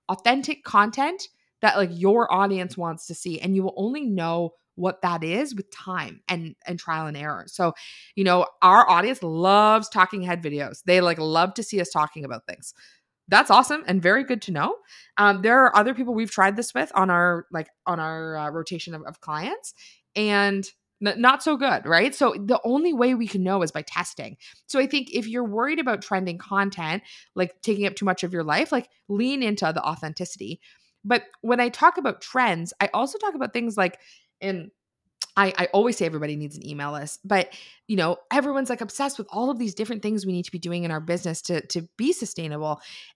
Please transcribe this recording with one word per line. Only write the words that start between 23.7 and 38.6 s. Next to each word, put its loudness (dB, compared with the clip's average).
by -8
testing. -6
So -2
I 4
think -2
if -4
you're -4
worried -2
about -2
trending -4
content, -4
like, -2
taking -2
up -4
too -6
much 0
of -4
your -2
life, 0
like, -2
lean -2
into 0
the -4
authenticity. -8
But 2
when 0
I 2
talk 4
about -4
trends, 0
I 2
also -2
talk -4
about -6
things -4
like, 0
and -8
I, 4
I 0
always 2
say 0
everybody -4
needs -10
an -16
email -8
list, -10
but, 0
you -2
know, 2
everyone's, 0